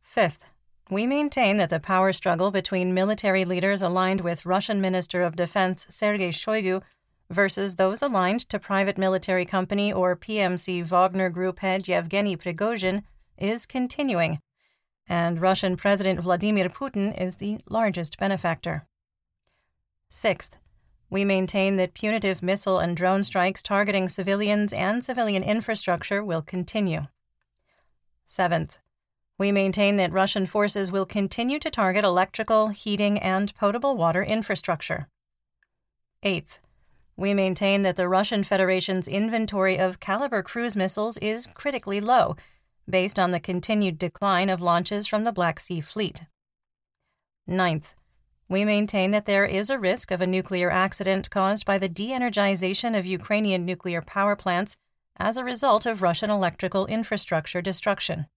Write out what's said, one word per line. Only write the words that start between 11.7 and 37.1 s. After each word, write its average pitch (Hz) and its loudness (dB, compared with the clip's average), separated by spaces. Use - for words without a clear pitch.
Yevgeny 180 0
Prigozhin 196 -2
is 220 -4
continuing, 240 -2
and 170 0
Russian 185 2
President 196 2
Vladimir 185 2
Putin 208 -4
is 185 -4
the 208 -6
largest 196 -2
benefactor. 170 -2
Sixth, - -4
we 196 0
maintain 190 2
that 185 2
punitive 208 -2
missile 190 0
and 170 0
drone 185 2
strikes 190 0
targeting 196 0
civilians 202 0
and 220 -2
civilian 220 0
infrastructure 202 -2
will 170 -2
continue. 180 -2
Seventh, - -2
we 202 2
maintain 202 2
that 180 2
Russian 190 0
forces 202 0
will 196 0
continue 233 -2
to 302 -6
target 202 2
electrical, 202 2
heating, 208 0
and 190 -2
potable 233 0
water 170 2
infrastructure. 190 -4
Eighth, 180 -4